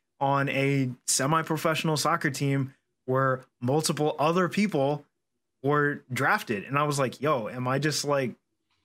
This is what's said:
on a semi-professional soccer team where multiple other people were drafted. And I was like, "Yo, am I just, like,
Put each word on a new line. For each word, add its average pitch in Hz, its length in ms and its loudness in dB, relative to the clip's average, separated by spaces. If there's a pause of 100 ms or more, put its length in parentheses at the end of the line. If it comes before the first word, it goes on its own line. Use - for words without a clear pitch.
(200)
on 139 280 2
a 135 420 2 (160)
semi-professional 160 880 0
soccer 156 340 0
team 139 440 0 (300)
where 131 380 0 (180)
multiple 151 580 0
other 170 300 2
people 147 560 0 (580)
were 143 400 0 (100)
drafted. 127 520 -2
And 139 140 -4
I 147 60 2
was 147 140 -2
like, 127 220 -2
"Yo, 131 280 0
am 123 200 -6
I 135 120 0
just, 147 240 -2
like, 139 300 -2 (500)